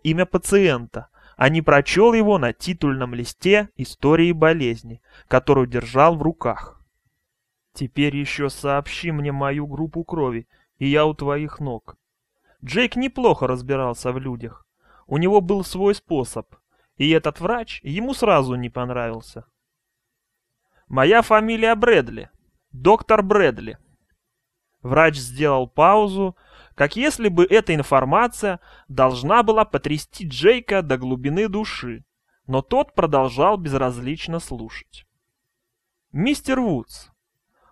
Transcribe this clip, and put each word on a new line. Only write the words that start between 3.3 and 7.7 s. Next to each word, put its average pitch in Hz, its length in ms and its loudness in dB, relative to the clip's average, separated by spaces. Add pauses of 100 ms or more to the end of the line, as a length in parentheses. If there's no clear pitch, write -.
"Истории 160 560 2
болезни", 139 680 -2 (280)
которую 127 400 2
держал 123 480 2
в 147 60 -6
руках. - 600 -6 (920)